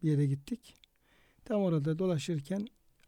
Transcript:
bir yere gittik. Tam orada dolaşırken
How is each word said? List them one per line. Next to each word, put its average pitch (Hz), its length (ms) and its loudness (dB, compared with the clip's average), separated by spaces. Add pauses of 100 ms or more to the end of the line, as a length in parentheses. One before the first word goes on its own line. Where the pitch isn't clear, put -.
bir 156 80 2
yere 143 160 2
gittik. 139 480 -6 (680)
Tam 208 180 0
orada 160 360 2
dolaşırken 180 680 -2 (420)